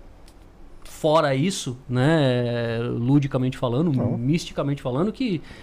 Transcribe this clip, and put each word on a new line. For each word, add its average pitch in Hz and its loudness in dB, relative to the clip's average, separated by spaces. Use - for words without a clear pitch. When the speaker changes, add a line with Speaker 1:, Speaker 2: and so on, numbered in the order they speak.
Speaker 1:
fora 151 2
isso, 139 -2
né, 123 2
ludicamente 127 0
falando, 135 0
Speaker 2:
Não. 117 0
Speaker 1:
misticamente 143 -2
falando, 139 -2
que, 214 -4